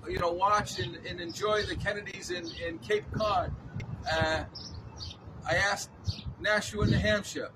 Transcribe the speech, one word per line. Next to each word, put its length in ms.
you 100
know, 140
watch 480
and, 160
and 140
enjoy 420
the 140
Kennedys 540
in, 200
in 120
Cape 340
Cod. 420
Uh, 300
I 80
asked 340
Nashua, 460
New 120
Hampshire 580